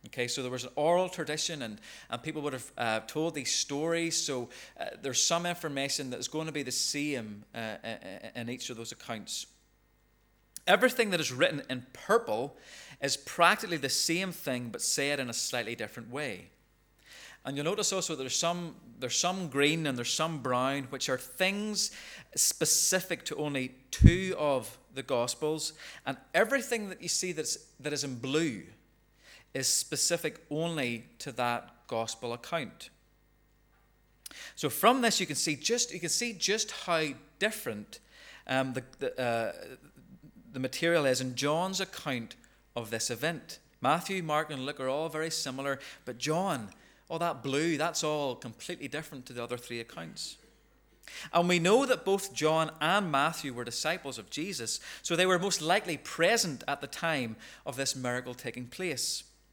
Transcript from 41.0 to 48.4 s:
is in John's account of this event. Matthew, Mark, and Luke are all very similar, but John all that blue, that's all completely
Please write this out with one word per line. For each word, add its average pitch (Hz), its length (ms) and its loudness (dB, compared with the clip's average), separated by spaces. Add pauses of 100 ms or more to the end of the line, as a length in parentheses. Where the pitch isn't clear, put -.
is 127 160 4
in 127 120 -2
John's 165 460 0
account 127 560 -4 (400)
of 110 140 -6
this 113 200 -2
event. 147 480 -4 (220)
Matthew, 175 420 2
Mark, 156 280 0
and 135 160 -4
Luke 143 140 -6
are 131 80 0
all 151 200 0
very 156 220 -4
similar, 135 500 -4 (240)
but 120 140 -8
John 156 500 0 (400)
all 165 100 -4
that 156 240 -2
blue, 147 340 2
that's 160 280 0
all 147 300 0
completely 127 540 -10